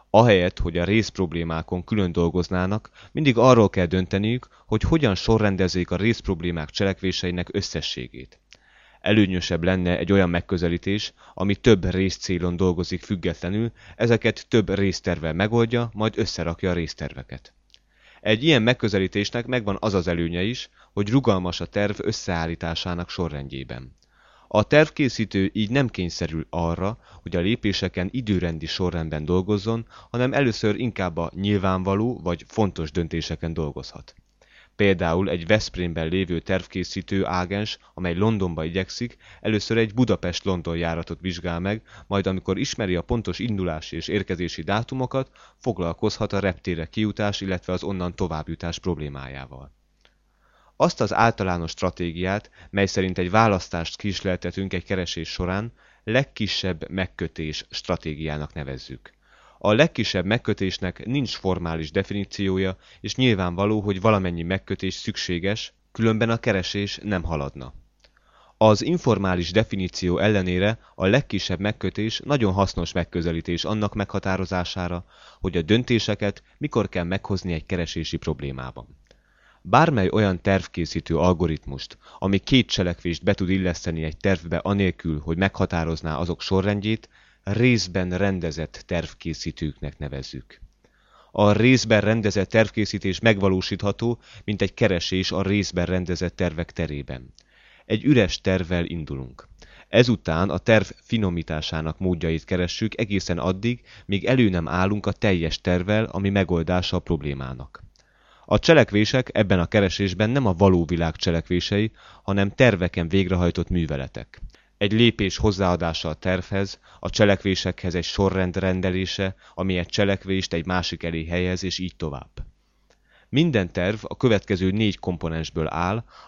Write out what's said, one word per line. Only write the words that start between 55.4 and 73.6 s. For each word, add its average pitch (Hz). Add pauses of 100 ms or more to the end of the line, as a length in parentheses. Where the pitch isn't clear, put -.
legkisebb 107
megkötés 82
stratégiának 76
nevezzük. 65 (440)
A 104
legkisebb 110
megkötésnek 98
nincs 131
formális 82
definíciója, 95 (240)
és 104
nyilvánvaló, 101
hogy 98
valamennyi 92
megkötés 95
szükséges, 95 (180)
különben 113
a 113
keresés 101
nem 95
haladna. 71 (840)
Az 107
informális 95
definíció 92
ellenére 98 (160)
a -
legkisebb 98
megkötés 104
nagyon 117
hasznos 92
megközelítés 85